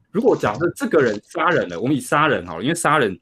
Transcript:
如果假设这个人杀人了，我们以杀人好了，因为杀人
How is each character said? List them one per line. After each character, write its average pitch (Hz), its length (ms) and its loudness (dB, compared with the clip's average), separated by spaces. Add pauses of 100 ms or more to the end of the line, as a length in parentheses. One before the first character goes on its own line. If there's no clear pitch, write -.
(100)
如 208 120 -2
果 214 120 4
假 110 200 0
设 123 60 -8 (140)
这 269 140 -4
个 156 140 4
人 107 220 0
杀 165 260 -2
人 120 180 0
了， 85 100 -8
我 107 80 -4
们 147 80 2
以 127 60 0
杀 156 260 2
人 98 200 0
好 85 100 -10
了， 87 60 -8
因 131 80 0
为 170 40 0
杀 156 240 0
人 104 240 0